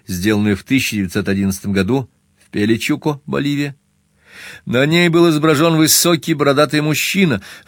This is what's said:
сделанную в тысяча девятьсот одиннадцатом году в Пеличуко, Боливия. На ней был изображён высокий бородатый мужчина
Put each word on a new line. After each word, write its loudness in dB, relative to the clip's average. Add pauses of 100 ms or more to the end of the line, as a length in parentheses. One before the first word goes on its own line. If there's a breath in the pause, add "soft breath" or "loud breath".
сделанную 0
в -8
тысяча -2
девятьсот -4
одиннадцатом -2
году -2 (380)
в -20
Пеличуко, -2
Боливия. -4 (920 loud breath)
На 2
ней 2
был 4
изображён 2
высокий 2
бородатый 0
мужчина 0 (260 loud breath)